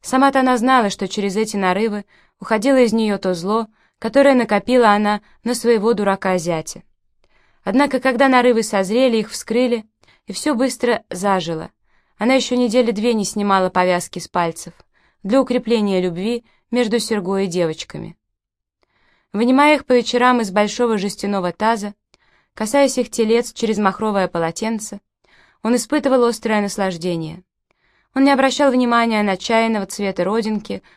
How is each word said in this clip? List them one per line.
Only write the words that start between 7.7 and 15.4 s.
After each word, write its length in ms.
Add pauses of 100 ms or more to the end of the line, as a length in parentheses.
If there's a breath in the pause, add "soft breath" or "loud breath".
когда 300
нарывы 340
созрели, 540
их 120
вскрыли, 560 (400 soft breath)
и 60
все 240
быстро 540
зажило. 600 (480)
Она 160
еще 220
недели 360
две 220
не 100
снимала 460
повязки 500
с 80
пальцев 460 (500)
для 180